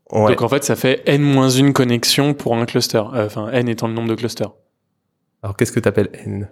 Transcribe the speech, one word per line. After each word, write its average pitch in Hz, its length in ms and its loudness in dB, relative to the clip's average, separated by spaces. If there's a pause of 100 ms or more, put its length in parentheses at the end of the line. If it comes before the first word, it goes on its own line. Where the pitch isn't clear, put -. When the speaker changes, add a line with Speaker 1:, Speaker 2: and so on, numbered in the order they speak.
(120)
Speaker 1:
Ouais. 107 160 4
Speaker 2:
Donc 101 140 2
en 117 60 0
fait, 139 140 0
ça 113 140 0
fait 131 300 0
N 147 160 4
moins 135 260 4
une 131 240 4
connexion 135 600 2
pour 135 200 -2
un 117 120 0
cluster. 120 360 0 (120)
Euh, 110 120 0
enfin, 107 260 -8
N 123 160 0
étant 113 200 -4
le 113 60 -6
nombre 113 140 -4
de 113 60 0
clusters. 110 380 -6 (880)
Speaker 1:
Alors 101 140 -8
qu'est-ce - 160 0
que 120 80 0
t'appelles 107 300 0 (160)
N ? 104 260 -8